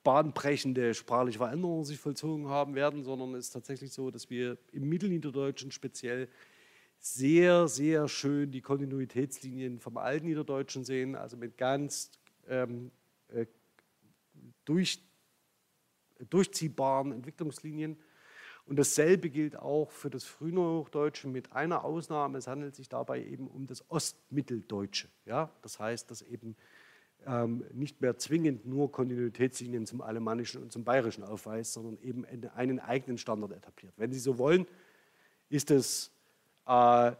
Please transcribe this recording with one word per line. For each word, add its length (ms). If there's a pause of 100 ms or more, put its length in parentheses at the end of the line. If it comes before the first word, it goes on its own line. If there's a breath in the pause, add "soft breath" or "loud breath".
bahnbrechende 840
sprachliche 460
Veränderungen 440
sich 160
vollzogen 480
haben 280
werden, 280
sondern 320
es 120
ist 40
tatsächlich 400
so, 180
dass 200
wir 280 (140)
im 160
Mittelniederdeutschen 840
speziell 600 (680 soft breath)
sehr, 680
sehr 400
schön 440
die 100
Kontinuitätslinien 1200
vom 160
Altniederdeutschen 880
sehen, 320
also 180
mit 220
ganz, 540 (360)
ähm, 420 (380)
äh, 200 (1160)
durch-, 400 (1300)
durchziehbaren 840
Entwicklungslinien. 840 (640 loud breath)
Und 160
dasselbe 500
gilt 280
auch 340
für 180
das 140
Frühneuhochdeutsche 1040
mit 240
einer 320
Ausnahme. 540
Es 100
handelt 280
sich 120
dabei 380
eben 240
um 160
das 260
Ostmitteldeutsche. 1200 (160)
Ja? 260 (120)
Das 180
heißt, 280
dass 120
eben, 340 (720 soft breath)
ähm, 480
nicht 280
mehr 160
zwingend 480
nur 260
Kontinuitätslinien 920
zum 160
Alemannischen 600
und 100
zum 120
Bayerischen 400
aufweist, 500
sondern 280
eben 240
eine, 300
einen 240
eigenen 380
Standard 340
etabliert. 460
Wenn 140
Sie 80
so 180
wollen, 300 (800 soft breath)
ist 220
es, 400 (560)
äh, 520